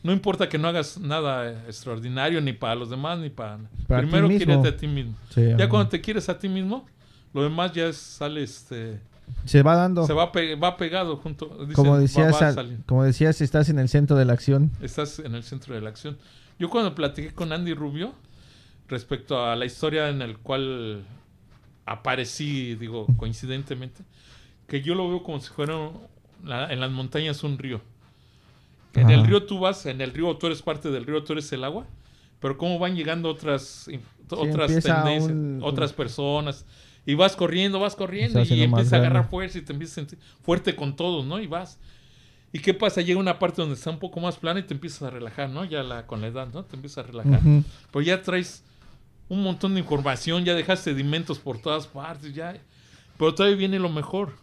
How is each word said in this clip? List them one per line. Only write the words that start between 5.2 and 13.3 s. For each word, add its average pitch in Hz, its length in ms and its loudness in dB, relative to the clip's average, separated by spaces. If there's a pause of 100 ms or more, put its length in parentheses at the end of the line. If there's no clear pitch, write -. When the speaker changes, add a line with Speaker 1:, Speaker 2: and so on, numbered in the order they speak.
Speaker 2:
Sí, 117 160 2
Speaker 1:
Ya 117 80 4
Speaker 2:
amén. 151 160 4
Speaker 1:
cuando 202 180 4
te 165 140 -2
quieres 214 260 -2
a 175 100 -4
ti 202 80 -6
mismo, 190 380 -4 (480)
lo 139 100 -2
demás 165 300 0
ya 165 140 -2
es, 151 100 -4
sale, 147 460 -8
este, 113 580 -10 (460)
Speaker 2:
Se 139 160 8
va 160 140 8
dando. 175 300 2
Speaker 1:
se 156 60 2
va 170 180 2
pe-, 160 260 0
va 175 200 0
pegado 170 400 -2
junto, 156 300 -10 (140)
dicen, 143 120 -8
Speaker 2:
Como 143 200 6
Speaker 1:
va, 143 60 6
Speaker 2:
decías 147 360 6
Speaker 1:
va 156 140 4
Speaker 2:
al, 139 60 2
Speaker 1:
saliendo. 120 320 -8
Speaker 2:
como 131 160 4
decías, 151 380 4